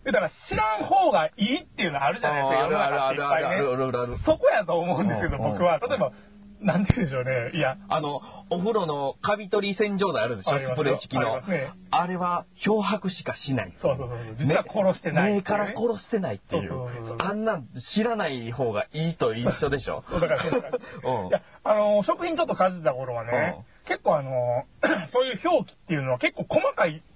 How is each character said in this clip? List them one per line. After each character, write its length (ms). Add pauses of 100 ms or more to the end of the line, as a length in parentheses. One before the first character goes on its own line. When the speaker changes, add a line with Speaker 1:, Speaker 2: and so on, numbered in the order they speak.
Speaker 1:
だ 60
か 80
ら 100 (200)
知 60
ら 260
ん 40
方 260
が 160
い 100
い 260
っ 20
て 160
い 60
う 40
の 120
あ 80
る 80
じ 60
ゃ 40
な 100
い 40
で 60
す 20
か、 80
Speaker 2:
あ 20
ー、 40
Speaker 1:
世 60
の 60
中 300
っ 20
て 60
い 100
っ 40
ぱ 100
い 40
ね。 40
Speaker 2:
あ 80
る 0
あ 20
る 0
あ 0
る 160
あ 20
る 120
あ 40
る 100
あ 40
る。 140
Speaker 1:
そ 180
こ 120
や 160
と 120
思 200
う 60
ん 40
で 80
す 60
け 80
ど、 80
Speaker 2:
う 20
ん 20
う 40
ん 20
う 20
ん。 40
Speaker 1:
僕 100
は。 160
例 160
え 20
ば、 140 (500)
な 160
ん 80
て 100
言 100
う 20
ん 20
で 20
し 60
ょ 40
う 40
ね。 320
い 20
や。 180 (120)
Speaker 2:
あ 100
の、 220 (280)
お 100
風 140
呂 120
の 360
カ 140
ビ 140
取 200
り 60
洗 220
浄 160
剤 100
あ 40
る 100
で 60
し 40
ょ？ 60
Speaker 1:
あ 60
り 40
ま 40
す 20
よ。 60
Speaker 2:
ス 20
プ 60
レ 100
ー 60
式 160
の。 60
Speaker 1:
あ 20 (160)
り 20
ま 60
す 40
ね。 200 (200)
Speaker 2:
あ 160
れ 100
は 280 (180)
漂 180
白 280
し 140
か 120
し 200
な 100
い。 160
Speaker 1:
そ 120
う 40
そ 80
う 20
そ 80
う 100
そ 60
う。 60
実 160
は 100
殺 360
し 40
て 80
な 160
い 120
っ 40
て 80
い 20
う 40
ね。 0
Speaker 2:
目、 0
目 0
か 0
ら 80 (100)
殺 280
し 80
て 80
な 120
い 40
っ 40
て 160
い 100
う。 40
Speaker 1:
そ 160
う 20
そ 60
う 40
そ 60
う 40
そ 80
う。 20 (100)
Speaker 2:
あ 60
ん 100
な 120
ん 120 (280)
知 80
ら 120
な 140
い 220
方 200
が 220
い 160
い 60
と 180
一 140 (140)
緒 80
で 100
し 100
ょ？ 160
Speaker 1:
<laughs> 40
そ 80
う、 40
だ 60
か 80
ら 80
そ 120
う 60
だ。 80
Speaker 2:
う 20 (540)
ん。 20
Speaker 1:
い 40
や、 100 (220)
あ 100
の、 300
食 220
品 120
ち 40
ょ 40
っ 20
と 80
か 160
じ 80
っ 40
た 100
頃 220
は 100
ね、 320
Speaker 2:
う 40
ん。 20 (240)
Speaker 1:
結 160
構 140
あ 40
の、 420 (180)
<clears throat> 300
そ 120
う 20
い 80
う 160
表 220
記 20
っ 40 (100)
て 60
い 40
う 60
の 100
は 60
結 160
構 120
細 140 (120)
か 140
い 160 (120)